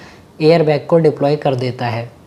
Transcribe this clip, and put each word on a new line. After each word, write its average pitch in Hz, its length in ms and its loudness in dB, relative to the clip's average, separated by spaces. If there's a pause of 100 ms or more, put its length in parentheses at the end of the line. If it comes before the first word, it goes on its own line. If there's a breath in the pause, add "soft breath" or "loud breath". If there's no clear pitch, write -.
(420 loud breath)
airbag 156 460 2
को 170 100 2
deploy 147 380 0
कर 147 200 -2
देता 123 320 -6
है। 117 400 -8